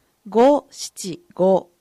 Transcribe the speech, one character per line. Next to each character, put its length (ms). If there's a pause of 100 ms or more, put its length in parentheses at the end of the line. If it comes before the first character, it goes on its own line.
(280)
五 420
七 520 (120)
五 360 (100)